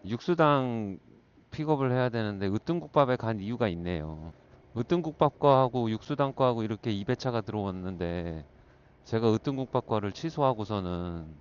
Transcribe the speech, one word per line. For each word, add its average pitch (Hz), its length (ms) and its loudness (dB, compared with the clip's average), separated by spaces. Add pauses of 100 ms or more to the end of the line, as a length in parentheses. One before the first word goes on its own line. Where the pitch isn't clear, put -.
육수당 123 920 2 (520)
픽업을 147 420 0
해야 127 160 2
되는데 104 400 -2
으뜸국밥에 143 680 2
간 113 240 -2
이유가 113 280 0
있네요. 82 640 -4 (440)
으뜸국밥 160 640 0
거하고 131 520 4
육수당 135 440 -2
거하고 123 280 2
이렇게 110 300 -4
이 98 120 -2
배차가 120 360 -2
들어왔는데, 90 1040 -4 (600)
제가 113 300 2
으뜸국밥 131 520 -2
거를 101 260 -2
취소하고서는 98 1120 -2 (160)